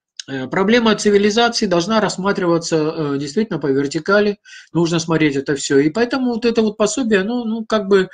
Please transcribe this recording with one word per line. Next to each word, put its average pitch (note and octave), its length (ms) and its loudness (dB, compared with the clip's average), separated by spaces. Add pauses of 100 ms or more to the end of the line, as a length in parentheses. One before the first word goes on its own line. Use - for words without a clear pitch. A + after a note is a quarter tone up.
(280)
э, C3 200 -8
проблема G#3+ 480 2
цивилизации G#3 720 2
должна F#3 340 0
рассматриваться, F3+ 760 -2
э, D3+ 420 -2
действительно D#3 420 -4
по D3+ 80 -4
вертикали, E3 720 0 (340)
нужно E3 260 0
смотреть D#3 380 0
это C#3 180 -2
все. C#3 240 2
И D3 100 4
поэтому B3 440 -2
вот A3+ 100 -4
это A3+ 180 2
вот G#3+ 140 0
пособие, G#3+ 480 0
ну, A#3 220 -4
ну, A3 200 -6
как G#3 220 -2
бы F#3+ 260 2